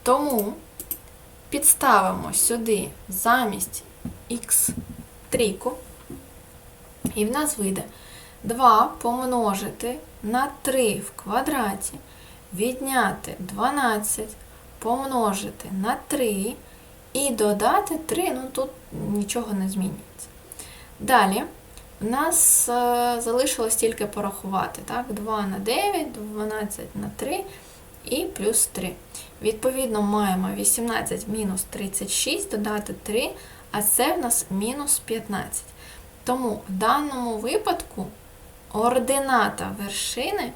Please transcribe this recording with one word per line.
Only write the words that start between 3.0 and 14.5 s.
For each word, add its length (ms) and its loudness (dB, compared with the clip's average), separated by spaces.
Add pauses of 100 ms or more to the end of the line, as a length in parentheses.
замість 720 2 (460)
ікс 400 0 (600)
трійку, 440 0 (1400)
і 100 2
в 60 0
нас 260 0
вийде 260 0 (600)
два 480 6 (100)
помножити 960 0 (260)
на 280 0 (100)
три 380 2
в 160 -10
квадраті, 800 -2 (600)
відняти 840 0
дванадцять, 960 0 (440)